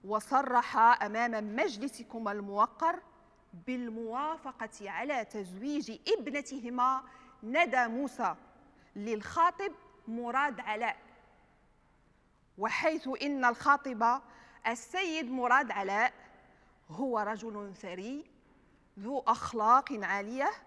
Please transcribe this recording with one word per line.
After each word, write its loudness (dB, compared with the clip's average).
وصرحا 4
أمام 0
مجلسكم -4
الموقر 0
بالموافقة -6
على -4
تزويج -6
ابنتهما 0
ندى 2
موسى -2
للخاطب 0
مراد -2
علاء، -4
وحيث 0
إن -2
الخاطب 2
السيد -4
مراد 4
علاء 2
هو -2
رجل -6
ثري -10
ذو -4
أخلاق 4
عالية -2